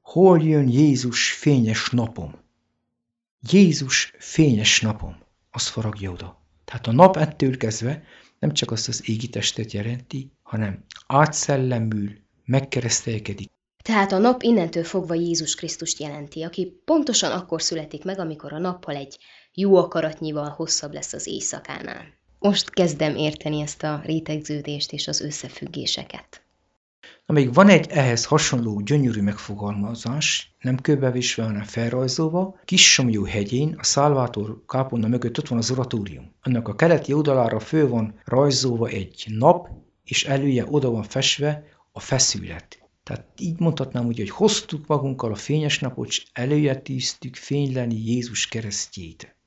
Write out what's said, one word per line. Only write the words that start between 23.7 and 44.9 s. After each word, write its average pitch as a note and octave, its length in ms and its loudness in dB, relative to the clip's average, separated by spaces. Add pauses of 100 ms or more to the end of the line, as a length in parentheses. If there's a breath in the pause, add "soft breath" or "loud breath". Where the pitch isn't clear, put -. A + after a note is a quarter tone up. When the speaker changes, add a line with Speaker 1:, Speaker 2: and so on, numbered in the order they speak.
Speaker 2:
a D3+ 220 -4
rétegződést D3+ 880 -6
és D3 160 -6
az D3 120 -2
összefüggéseket. - 1200 -8 (840 loud breath)
Speaker 1:
Na, D#3+ 80 2
még C3 200 4
van F#3+ 140 10
egy E3 220 8
ehhez B2+ 340 2
hasonló A#2 560 0
gyönyörű A2+ 400 2
megfogalmazás, G2+ 1400 -4
nem B2+ 160 0
körbevésve, B2+ 680 0
hanem G#2 180 -2
felrajzolva. C3 1000 -2
Kissomlyó B2 600 4
hegyén, A#2+ 540 -2
a - 40 -14
Szálvátor B2+ 840 0
kápolna B2+ 420 -2
mögött A#2+ 300 -2
ott - 100 -6
van A#2+ 100 0
az A2+ 120 -2
oratórium. G#2 720 -6
Annak A#2+ 260 -2
a G2+ 60 -6
keleti D#3+ 380 2
oldalára C3 480 2
föl D#3 280 2
van A2+ 360 -4
rajzolva A#2+ 640 2
egy G#2 400 -8
nap, C3+ 400 4 (360)
és - 200 -2
elője C#3 460 0
oda C3+ 200 2
van A2 120 -2
festve C#3+ 600 -2 (280 loud breath)
a - 80 -14
feszület. - 800 -2 (220)
Tehát - 240 -10 (120)
így E3+ 200 -4
mondhatnám C3 480 0
úgy, A#2 120 -2
hogy G2+ 120 -4
hoztuk F#3 560 0
magunkkal C3+ 460 -2